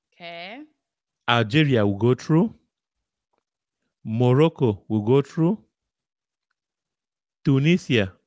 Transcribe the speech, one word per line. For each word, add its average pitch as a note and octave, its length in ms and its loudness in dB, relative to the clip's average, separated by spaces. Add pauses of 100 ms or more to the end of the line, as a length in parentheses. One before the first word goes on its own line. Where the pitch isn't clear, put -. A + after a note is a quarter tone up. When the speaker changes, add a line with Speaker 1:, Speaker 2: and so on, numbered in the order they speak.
(140)
Speaker 1:
Okay. F3 460 -18 (640)
Speaker 2:
Algeria A#2+ 600 0
will G2+ 100 -2
go A#2 180 0
through. E3 400 -2 (1500)
Morocco B2 840 0
will G#2+ 140 -2
go C3 200 2
through. E3+ 360 -2 (1900)
Tunisia C3+ 680 0 (140)